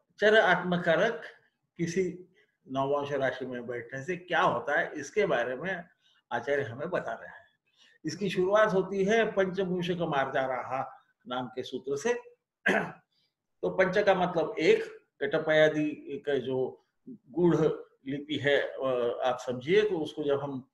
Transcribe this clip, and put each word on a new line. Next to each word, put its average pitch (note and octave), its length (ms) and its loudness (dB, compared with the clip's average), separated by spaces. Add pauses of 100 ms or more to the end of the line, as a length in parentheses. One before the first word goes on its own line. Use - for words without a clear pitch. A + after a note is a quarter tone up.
(200)
चर G3+ 180 6
आत्मकारक F3 840 2 (560)
किसी E3+ 560 -4 (340)
नवांश C#3 440 -2
राशि C3 340 -2
में B2 220 -10
बैठने B2 360 -10
से F3 140 -6
क्या E3+ 240 -2
होता D3 380 0
है, - 160 -4
इसके G3 300 -2
बारे B2+ 300 0
में F3+ 300 -8 (460)
आचार्य C3 320 -2
हमें C#3+ 260 -8
बता B2+ 240 -4
रहे - 160 -12
हैं। - 160 -20 (600)
इसकी F3+ 240 -4
शुरुआत F#3+ 440 2
होती F#3+ 320 0
है A3 260 4
पंचमूषक F3+ 720 -2
मार्जाराहा C3 1000 -2 (240)
नाम B2 200 -6
के A#2+ 160 -8
सूत्र C3+ 340 -6
से। A#3+ 160 0 (540)
<clears throat> - 20 4 (920)
तो F3+ 80 -2
पंच F#3 280 2
का G3 180 6
मतलब F3 440 0
एक, G3+ 240 4 (400)
कटपयादि D3+ 1000 2
का C#3+ 120 2
जो C3 500 -4 (220)
गूढ़ D#3+ 460 2 (520)
लिपि C#3+ 280 -6
है, C3 260 4
अ, B2 640 -2
आप B2+ 160 0
समझिए, D#3 500 0
तो F3 100 -2
उसको D3+ 240 -6
जब C#3+ 160 0
हम, C#3 340 -8